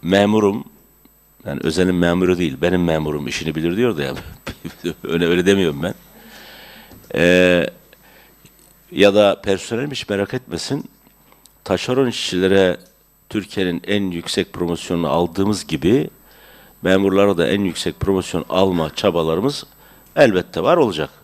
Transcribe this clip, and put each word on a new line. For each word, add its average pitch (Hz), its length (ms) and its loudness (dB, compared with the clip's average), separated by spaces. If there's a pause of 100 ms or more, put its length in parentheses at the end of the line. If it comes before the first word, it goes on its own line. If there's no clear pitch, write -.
memurum, 101 600 2 (800)
yani 73 180 -8
Özel'in 90 320 0
memuru 87 420 2
değil, 78 240 -4
benim 90 220 2
memurum 76 440 -2
işini 78 280 -6
bilir 85 220 -2
diyor 113 200 0
da 71 60 -4
ya. 65 100 -6 (500)
<laughs> 85 300 -10 (100)
Öyle, 85 240 -2
öyle 87 180 2
demiyorum 87 380 0
ben. 90 100 -6 (1200)
Ee, 90 540 4 (1200)
ya 98 240 4
da 104 260 4
personelim 113 500 -4
hiç - 180 -12
merak 101 240 -2
etmesin. - 560 -8 (760)
Taşeron 127 440 -2
işçilere 92 720 2 (520)
Türkiye'nin 92 580 -4
en 101 240 0
yüksek 85 420 -6
promosyonunu 85 560 -4
aldığımız 87 580 0
gibi 87 420 0 (720)
memurlara 98 560 2
da 82 100 2
en 101 140 0
yüksek 85 380 -4
promosyon 92 500 -2
alma 90 460 0
çabalarımız 87 680 -2 (520)
elbette 95 480 2
var 160 140 4
olacak. 87 320 0 (140)